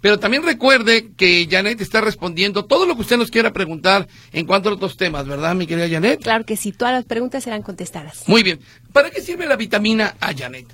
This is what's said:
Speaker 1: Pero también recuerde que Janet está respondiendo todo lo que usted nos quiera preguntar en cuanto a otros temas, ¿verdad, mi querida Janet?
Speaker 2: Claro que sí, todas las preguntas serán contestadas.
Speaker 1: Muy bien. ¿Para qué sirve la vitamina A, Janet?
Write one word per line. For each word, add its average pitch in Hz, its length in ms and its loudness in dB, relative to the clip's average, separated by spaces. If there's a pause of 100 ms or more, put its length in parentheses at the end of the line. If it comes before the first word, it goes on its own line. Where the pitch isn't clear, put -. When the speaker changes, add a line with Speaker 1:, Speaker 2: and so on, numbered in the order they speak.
Speaker 1:
Pero 208 180 4
también 233 240 0
recuerde 233 720 2
que 175 320 2
Janet 208 320 0
está 220 180 0
respondiendo 196 640 -2
todo 349 200 2
lo 349 100 0
que 233 60 -8
usted 240 160 2
nos 233 140 0
quiera 226 220 2
preguntar 185 540 0 (260)
en 160 120 -2
cuanto 196 240 2
a 208 40 0
otros 185 240 -6
temas, 147 300 -4
¿verdad, 151 280 -2
mi 185 100 -2
querida 170 240 -2
Janet? 185 320 0
Speaker 2:
Claro 226 240 0
que 214 120 -4
sí, 202 140 -6
todas 240 220 -2
las 254 120 -2
preguntas 247 380 -6
serán 214 200 -8
contestadas. 170 640 -14
Speaker 1:
Muy 220 160 6
bien. 175 160 -2 (320)
¿Para 294 200 4
qué - 100 -6
sirve 349 240 -6
la 277 100 2
vitamina 214 640 0
A, - 160 -4
Janet? 127 380 -12